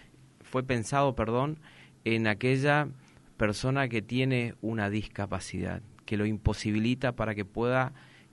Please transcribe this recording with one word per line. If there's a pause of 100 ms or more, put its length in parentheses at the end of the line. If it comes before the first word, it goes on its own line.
(420)
fue
pensado,
perdón, (440)
en
aquella (480)
persona
que
tiene
una
discapacidad, (240)
que
lo
imposibilita
para
que
pueda (400)